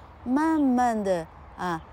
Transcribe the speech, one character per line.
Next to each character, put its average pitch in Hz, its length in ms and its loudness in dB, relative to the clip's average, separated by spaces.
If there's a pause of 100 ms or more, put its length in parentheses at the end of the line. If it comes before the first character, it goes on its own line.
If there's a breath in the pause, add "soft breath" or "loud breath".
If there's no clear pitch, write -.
(260 loud breath)
慢 311 340 2
慢 247 440 2
的， 180 220 0 (320)
啊， 175 240 -4 (120)